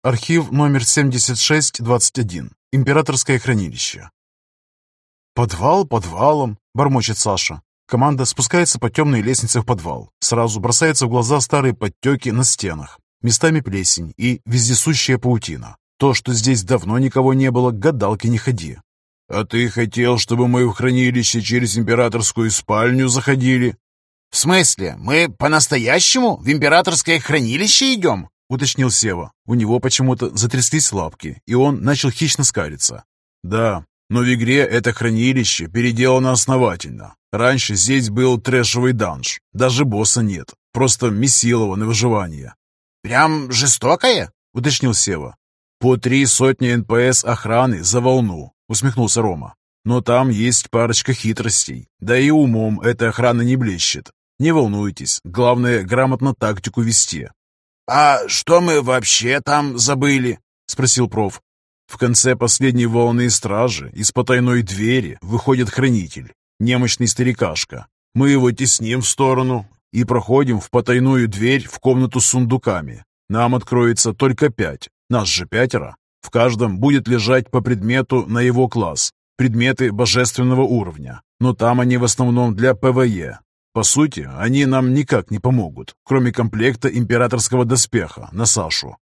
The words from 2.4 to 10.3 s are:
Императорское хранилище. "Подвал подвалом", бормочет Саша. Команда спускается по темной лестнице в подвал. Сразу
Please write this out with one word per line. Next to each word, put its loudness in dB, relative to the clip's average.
Императорское 0
хранилище. -4
"Подвал 0
подвалом", 0
бормочет 0
Саша. -2
Команда 0
спускается 0
по -4
темной 2
лестнице 0
в -6
подвал. -6
Сразу 0